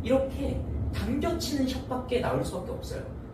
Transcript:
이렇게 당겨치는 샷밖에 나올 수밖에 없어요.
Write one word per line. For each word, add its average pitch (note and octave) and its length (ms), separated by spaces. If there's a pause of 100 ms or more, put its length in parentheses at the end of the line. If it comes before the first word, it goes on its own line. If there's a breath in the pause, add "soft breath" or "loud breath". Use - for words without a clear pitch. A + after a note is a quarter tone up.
이렇게 C4 580 (340)
당겨치는 D4 760
샷밖에 B3 520
나올 - 240
수밖에 - 280
없어요. - 300 (320)